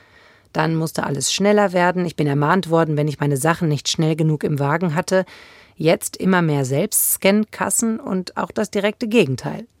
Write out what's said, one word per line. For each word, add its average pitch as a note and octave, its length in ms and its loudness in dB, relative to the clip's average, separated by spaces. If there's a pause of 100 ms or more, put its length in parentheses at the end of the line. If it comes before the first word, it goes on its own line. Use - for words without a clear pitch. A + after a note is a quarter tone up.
(540)
Dann D#3+ 220 0
musste D#3+ 280 -4
alles C#3 280 -4
schneller G3+ 420 2
werden. F3 320 2
Ich D#3+ 100 -8
bin D#3 120 0
ermahnt D3 420 2
worden, D#3+ 280 2
wenn D3 100 0
ich C#3 120 -6
meine D3 180 0
Sachen D#3+ 320 0
nicht D3 180 -2
schnell D#3+ 280 0
genug D#3 280 0
im D3 160 -2
Wagen D#3 360 0
hatte. F#3 300 0 (500)
Jetzt - 420 0
immer F#3 240 2
mehr D3 240 2
Selbstscan-Kassen G3+ 1300 -2
und F#3 360 -6
auch F#3 160 -6
das G#3+ 200 -4
direkte G#3+ 360 -2
Gegenteil, D#3 600 0 (140)